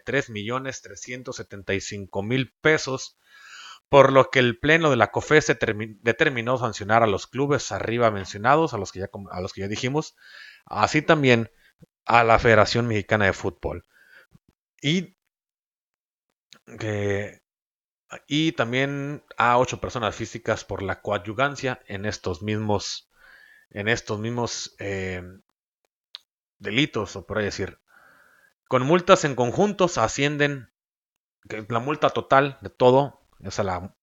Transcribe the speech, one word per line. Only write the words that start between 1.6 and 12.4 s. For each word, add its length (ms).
y 80
cinco 420
mil 380
pesos, 580
por 240
lo 160
que 120
el 180
pleno 320
de 60
la 140
cofese 480
termi-, 440
determinó 560
sancionar 440
a 40
los 200
clubes 460
arriba 380
mencionados, 640
a 40
los 140
que 80
ya 80
com-, 220
a 100
los 140
que 80
ya 60
dijimos, 480
así 340
también 500
a 200
la 140
Federación 480